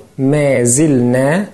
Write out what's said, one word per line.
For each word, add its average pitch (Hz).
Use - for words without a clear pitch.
ما 135
زلنا 135